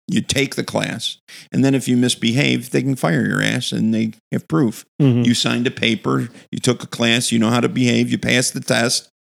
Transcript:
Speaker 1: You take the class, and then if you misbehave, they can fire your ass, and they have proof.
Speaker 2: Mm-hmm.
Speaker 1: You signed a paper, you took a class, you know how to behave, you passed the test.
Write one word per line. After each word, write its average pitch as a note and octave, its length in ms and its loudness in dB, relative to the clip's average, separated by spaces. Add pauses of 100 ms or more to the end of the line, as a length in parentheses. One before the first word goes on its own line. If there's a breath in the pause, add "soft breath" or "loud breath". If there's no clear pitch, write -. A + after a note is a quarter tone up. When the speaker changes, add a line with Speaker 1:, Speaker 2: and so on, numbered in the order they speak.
Speaker 1:
You - 120 -2
take C#3 360 -2
the - 80 -4
class, - 540 -6 (320 loud breath)
and B2+ 140 0
then C3+ 100 4
if C3 140 -2
you B2 80 2
misbehave, B2 760 0
they C#3 120 0
can C3+ 140 -2
fire D3+ 300 0
your G2+ 160 -2
ass, G#2+ 300 -2
and A2 220 0
they A2 180 -2 (180)
have B2 180 -6
proof. D3 360 -2 (160)
Speaker 2:
Mm-hmm. B2 220 4
Speaker 1:
You A#2+ 120 4
signed A#2+ 320 0
a C3 40 -2
paper, A#2+ 580 0 (220 loud breath)
you - 80 -6
took - 240 0
a - 40 -12
class, A#2 460 0
you A#2 60 2
know A2 120 2
how A#2+ 100 2
to B2 80 2
behave, A#2+ 420 0
you A#2+ 80 -2
passed B2 360 0
the C#3 60 -8
test. A#2 480 -2 (160)